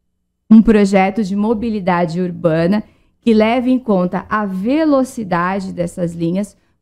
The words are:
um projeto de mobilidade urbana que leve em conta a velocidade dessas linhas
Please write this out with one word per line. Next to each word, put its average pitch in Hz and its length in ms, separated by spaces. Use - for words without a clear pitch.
um 220 100
projeto 202 600
de 196 120
mobilidade 202 840
urbana 175 640
que 233 120
leve 233 380
em 254 80
conta 185 500
a 214 160
velocidade 196 1300
dessas 175 400
linhas 170 420